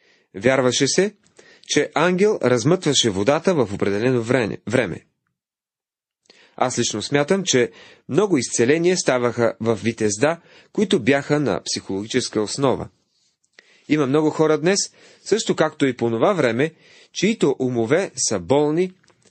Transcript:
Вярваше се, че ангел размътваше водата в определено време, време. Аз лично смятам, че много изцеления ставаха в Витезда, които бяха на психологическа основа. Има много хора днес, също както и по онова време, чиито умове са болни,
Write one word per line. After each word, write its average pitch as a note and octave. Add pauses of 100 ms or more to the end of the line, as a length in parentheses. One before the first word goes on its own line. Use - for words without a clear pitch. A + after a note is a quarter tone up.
(340)
Вярваше B2+
се, G3 (540)
че -
ангел F3+
размътваше B2+
водата C#3
в A2
определено A2
време, A#2
време. A2 (1500)
Аз B2
лично A2+
смятам, D3
че B2 (380)
много F3
изцеления D#3+
ставаха A#2+
в A2
Витезда, A2+ (320)
които G3
бяха C#3
на A2
психологическа G#2+
основа. G#2+ (1000)
Има D3
много D3+
хора D#3
днес, F#3 (460)
също G3+
както D#3
и B2
по -
онова A#2
време, C#3+ (380)
чиито F#3
умове B2+ (180)
са G#2
болни, D3 (380)